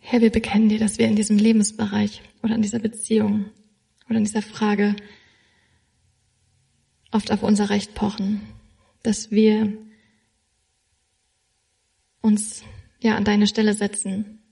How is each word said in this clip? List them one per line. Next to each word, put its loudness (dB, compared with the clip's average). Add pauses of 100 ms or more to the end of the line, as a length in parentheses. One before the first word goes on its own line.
Herr, 2
wir 6
bekennen 2
dir, 2
dass -2
wir 2
in 2
diesem 2
Lebensbereich 0 (220)
oder -2
in -2
dieser -2
Beziehung -2 (600)
oder -2
in 2
dieser -4
Frage 0 (2250)
oft -4
auf -4
unser 0
Recht -4
pochen, -4 (600)
dass -4
wir 4 (2500)
uns, -2 (380)
ja, 0
an -2
deine 4
Stelle 2
setzen. -6